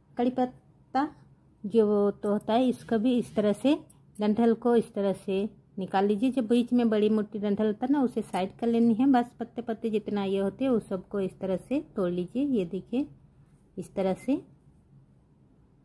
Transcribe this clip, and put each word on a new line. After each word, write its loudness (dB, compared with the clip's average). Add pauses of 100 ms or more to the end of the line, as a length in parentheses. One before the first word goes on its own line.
(160)
कड़ी 0
पत्ता -6 (560)
जो 2
तो -4
होता -2
है, 2
इसका -2
भी 2
इस -4
तरह 2
से 0 (460)
डंठल 2
को 0
इस 0
तरह 0
से -4 (300)
निकाल 0
लीजिए। 2
जो -2
बीच 2
में 4
बड़ी 2
मोटी -2
डंठल 0
होता -2
है 2
ना, 2
उसे -2
साइड -4
कर -2
लेनी 4
है। 2
बस 4 (100)
पत्ते -10
पत्ते -6
जितना -2
ये -2
होते -2
हैं, 2
वो 2
सबको -6
इस -6
तरह -2
से -4 (160)
तोड़ 0
लीजिए। -4
ये 0
देखिए -6 (680)
इस -12
तरह 0
से। -2 (1400)